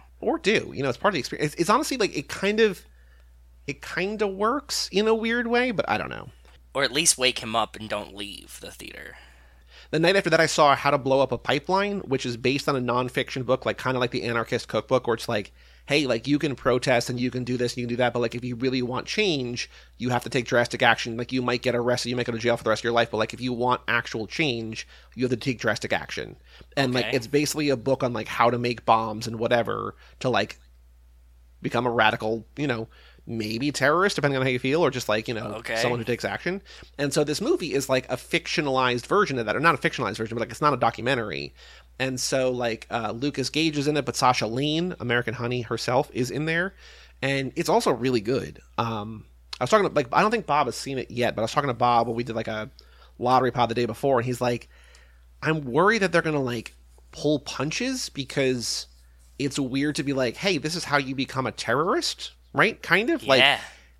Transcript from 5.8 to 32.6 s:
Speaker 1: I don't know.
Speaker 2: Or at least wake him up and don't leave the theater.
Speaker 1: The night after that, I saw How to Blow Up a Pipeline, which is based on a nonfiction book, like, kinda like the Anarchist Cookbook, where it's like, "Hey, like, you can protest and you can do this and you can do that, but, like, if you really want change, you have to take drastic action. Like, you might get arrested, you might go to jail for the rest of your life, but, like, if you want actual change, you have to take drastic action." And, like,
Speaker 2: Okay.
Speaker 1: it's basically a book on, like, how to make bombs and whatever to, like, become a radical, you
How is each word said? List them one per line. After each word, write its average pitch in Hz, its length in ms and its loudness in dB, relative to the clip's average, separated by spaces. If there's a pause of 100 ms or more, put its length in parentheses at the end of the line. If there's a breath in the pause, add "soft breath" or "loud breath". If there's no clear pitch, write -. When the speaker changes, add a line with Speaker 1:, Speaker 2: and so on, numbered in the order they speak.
Speaker 1:
I 107 80 2
don't 71 120 -6
know. 55 200 -10 (440 soft breath)
Speaker 2:
Or 135 100 2
at 120 100 0
least 160 240 2
wake 127 220 2
him 117 180 -2
up 107 180 0
and 107 140 -12
don't 104 260 -6
leave 101 460 -14
the - 100 -12
theater. - 460 -16 (760 loud breath)
Speaker 1:
The 156 80 0
night 175 160 6
after 185 160 2
that, 160 80 8
I 160 80 6
saw 143 280 6
How 143 140 0
to 143 80 4
Blow 135 240 2
Up 127 100 0
a 117 60 -2
Pipeline, 190 600 0
which 127 260 -4
is 120 100 -4
based 127 320 -2
on 143 80 2
a 127 60 -2
nonfiction 123 640 -2
book, 127 180 0
like, 107 140 0
kinda 127 220 0
like 120 100 2
the - 140 -4
Anarchist 117 440 -2
Cookbook, 123 380 0
where 117 80 0
it's - 160 -4
like, 104 220 -2 (340 soft breath)
"Hey, 143 220 2
like, 117 180 -2
you 143 140 2
can 143 160 -2
protest 123 560 2
and 123 80 -4
you 123 100 -2
can 127 140 -6
do 123 140 -2
this 120 160 -2
and - 40 -10
you 120 60 -4
can 117 60 -6
do 120 80 -2
that, 123 140 2
but, 120 80 -2
like, 117 140 0
if 120 100 -8
you 123 120 -6
really 127 260 0
want 123 240 -4
change, 143 640 -2 (300 loud breath)
you 127 100 -2
have 123 140 0
to 120 80 -8
take 123 140 0
drastic 120 360 2
action. 117 340 4
Like, 120 160 -6
you 127 120 0
might 123 180 0
get 123 140 0
arrested, 120 340 0
you 123 60 -2
might 120 100 -2
go 120 60 -2
to 113 80 -4
jail 117 180 4
for - 60 -14
the 110 80 2
rest 107 80 2
of - 60 -6
your 117 80 2
life, 117 180 4
but, 107 60 -2
like, 107 180 -2
if 113 60 -14
you 123 120 -2
want 123 340 0
actual 113 380 -2
change, 117 600 -4 (260 loud breath)
you 123 120 0
have 123 60 -2
to 120 60 2
take 123 220 -2
drastic 107 340 -2
action." 58 440 -6 (380 loud breath)
And, 135 160 2
like, 123 140 0
Speaker 2:
Okay. 123 120 0
Speaker 1:
it's 113 100 -4
basically 147 420 0
a 131 80 2
book 127 240 0
on, 123 120 0
like, 104 160 -6
how 120 200 4
to 123 80 2
make 120 280 -4
bombs 113 420 2
and 113 100 -6
whatever 107 580 0 (260 soft breath)
to, 131 80 0
like, 107 280 0 (1040)
become 120 240 0
a 120 60 2
radical, 110 560 2 (100)
you 143 80 -2